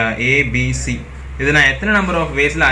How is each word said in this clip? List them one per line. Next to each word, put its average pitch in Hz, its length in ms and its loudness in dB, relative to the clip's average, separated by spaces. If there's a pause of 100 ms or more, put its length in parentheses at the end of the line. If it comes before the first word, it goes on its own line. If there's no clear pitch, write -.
(280)
A, 135 60 2 (180)
B, 123 80 0 (220)
C. 123 120 -2 (460)
இதை 139 160 0
நான் 139 160 6
எத்தனை 196 240 -2
number 185 240 0
of 156 80 -2 (100)
ways-ல 147 340 2